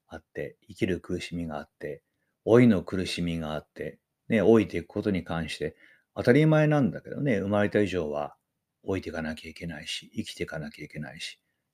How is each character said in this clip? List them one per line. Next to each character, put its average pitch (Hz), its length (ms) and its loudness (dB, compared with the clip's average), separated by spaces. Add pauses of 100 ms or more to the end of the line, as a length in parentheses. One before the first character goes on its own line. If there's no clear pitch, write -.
あ 80 100 -16
っ - 80 -18 (100)
て、 71 220 -8 (120)
生 95 60 -20
き 113 120 -2
る 87 140 -2
苦 92 200 -6
し - 140 -10
み 85 120 -6
が 76 120 -8
あ 73 40 -10
っ - 160 -20
て、 - 240 -10 (420)
老 117 160 8
い 123 80 8
の 92 140 4
苦 92 240 -4
し - 160 -6
み 85 160 -2
が 78 160 -6
あ 73 40 -4
っ - 100 -12
て、 - 300 -12 (300)
ね、 113 100 2
老 107 220 8
い 95 80 0
て - 100 -6
い 82 40 -4
く - 60 -20
こ 104 140 -4
と 104 80 0
に 87 140 -2
関 82 240 -4
し - 100 -10
て - 180 -6 (380)
当 - 80 -4
た 123 100 6
り 147 140 6
前 156 220 4
な 151 120 4
ん 107 100 2
だ - 100 -8
け - 100 -14
ど - 100 -6
ね、 131 180 0
生 98 100 -2
ま 104 140 2
れ 101 80 2
た 107 100 2
以 101 80 2
上 85 220 -2
は 73 260 -6 (480)
老 98 120 -2
い 87 60 -4
て - 80 -10
い - 20 -8
か 82 100 -6
な 80 120 -6
き 78 140 -14
ゃ - 20 -12
い - 40 -16
け - 120 -10
な 78 160 -10
い - 40 -18
し、 - 280 -10
生 107 100 -4
き - 100 -14
て - 100 -6
い - 20 -4
か 80 120 -10
な 73 120 -10
き - 120 -18
ゃ - 20 -10
い - 40 -14
け 76 120 -12
な 71 140 -12
い - 60 -18
し。 - 200 -14 (340)